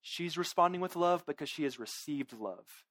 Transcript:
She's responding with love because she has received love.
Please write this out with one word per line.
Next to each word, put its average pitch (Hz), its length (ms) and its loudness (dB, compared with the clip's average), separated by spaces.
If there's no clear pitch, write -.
She's 170 360 -4
responding 180 440 4
with 180 160 -2
love 175 280 4
because 147 240 -4
she 156 140 -2
has 127 160 0
received 135 540 -6
love. 104 580 -10